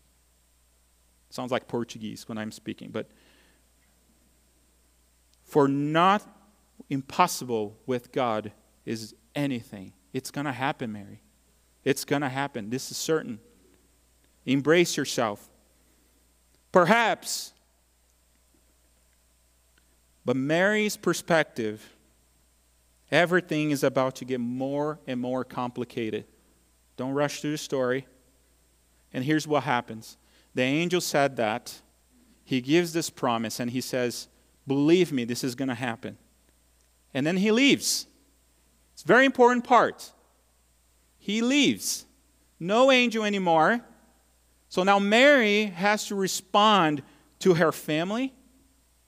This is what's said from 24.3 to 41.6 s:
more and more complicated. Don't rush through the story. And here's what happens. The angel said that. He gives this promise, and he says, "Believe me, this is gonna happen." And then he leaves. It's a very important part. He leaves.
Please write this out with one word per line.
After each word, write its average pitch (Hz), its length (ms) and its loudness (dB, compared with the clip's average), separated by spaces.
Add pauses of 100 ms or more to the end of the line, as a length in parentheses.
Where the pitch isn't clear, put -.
more 139 680 -6
and 127 120 -6
more 127 240 -4
complicated. 117 800 -8 (720)
Don't 131 160 -6
rush 143 280 -2
through 147 100 -4
the 151 60 -4
story. 131 480 -4 (1080)
And 131 100 -6
here's 151 240 -2
what 143 160 0
happens. 120 540 -6 (360)
The 127 100 0
angel 160 380 0
said 139 360 0
that. 113 440 -4 (640)
He 131 180 -2
gives 160 320 0
this 160 160 -4
promise, 117 500 -4
and 120 120 -4
he 127 100 -4
says, 123 460 -6 (400)
"Believe 151 440 4
me, 127 120 -2
this 117 200 -6
is 123 120 -4
gonna 131 200 -4
happen." 113 420 -8 (960)
And 135 140 -2
then 185 100 0
he 214 140 2
leaves. 240 560 2 (840)
It's - 100 -20
a - 40 -16
very 240 180 6
important 247 400 4
part. 185 480 2 (1040)
He 214 220 -4
leaves. 240 640 0 (540)